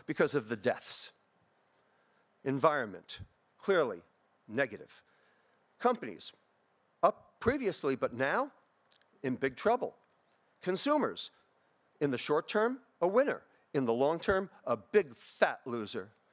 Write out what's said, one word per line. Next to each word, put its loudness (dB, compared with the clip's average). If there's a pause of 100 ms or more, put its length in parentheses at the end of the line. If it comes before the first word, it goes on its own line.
because 2
of -2
the -4
deaths. -2 (1300)
Environment, -2 (400)
clearly 0 (480)
negative. -6 (760)
Companies, -2 (680)
up 2
previously, 0
but -2
now 0 (680)
in 0
big -4
trouble. 0 (640)
Consumers, 0 (680)
in 2
the 0
short 0
term, 0 (220)
a 2
winner. 2 (300)
In 0
the 4
long 2
term, 0 (160)
a 0
big 0
fat 0
loser. -6 (220)